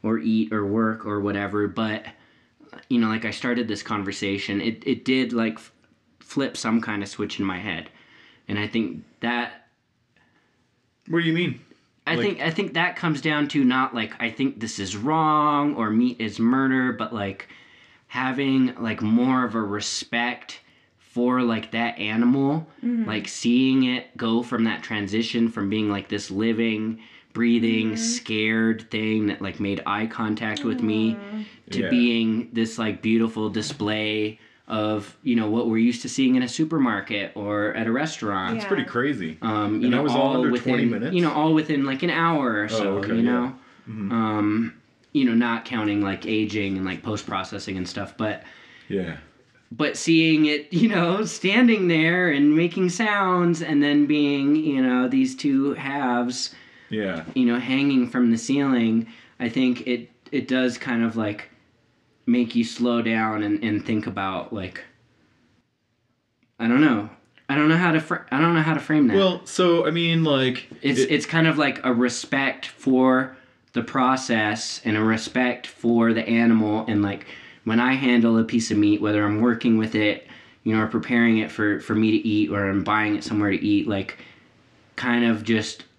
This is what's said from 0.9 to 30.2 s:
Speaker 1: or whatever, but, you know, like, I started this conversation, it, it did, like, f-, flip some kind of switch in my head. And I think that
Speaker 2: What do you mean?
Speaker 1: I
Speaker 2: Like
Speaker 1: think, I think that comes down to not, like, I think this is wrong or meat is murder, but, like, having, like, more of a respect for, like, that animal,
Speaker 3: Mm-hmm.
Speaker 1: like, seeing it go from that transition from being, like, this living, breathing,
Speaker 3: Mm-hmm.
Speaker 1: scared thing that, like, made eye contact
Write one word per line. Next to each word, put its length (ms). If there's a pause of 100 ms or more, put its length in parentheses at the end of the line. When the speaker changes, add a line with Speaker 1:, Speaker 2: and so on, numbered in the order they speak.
Speaker 1:
or 140
whatever, 480
but, 380 (840)
you 100
know, 100
like, 160
I 60
started 360
this 160
conversation, 800
it, 240
it 200
did, 280
like, 220
f-, 160 (480)
flip 380
some 240
kind 220
of 60
switch 300
in 60
my 140
head. 300 (580)
And 120
I 80
think 360 (180)
that 460 (1400)
Speaker 2:
What 140
do 40
you 80
mean? 260 (460)
Speaker 1:
I 100
Speaker 2:
Like 100
Speaker 1:
think, 160
I 80
think 240
that 220
comes 260
down 280
to 140
not, 320
like, 260
I 80
think 300
this 200
is 180
wrong 760
or 140
meat 300
is 200
murder, 520
but, 220
like, 340 (600)
having, 720
like, 220
more 440
of 100
a 60
respect 1000 (380)
for, 440
like, 300
that 280
animal, 680 (160)
Speaker 3:
Mm-hmm. 240
Speaker 1:
like, 200
seeing 560
it 340
go 260
from 220
that 180
transition 640
from 220
being, 200
like, 200
this 200
living, 680 (320)
breathing, 600
Speaker 3:
Mm-hmm. 60
Speaker 1:
scared 960
thing 360
that, 140
like, 180
made 260
eye 220
contact 580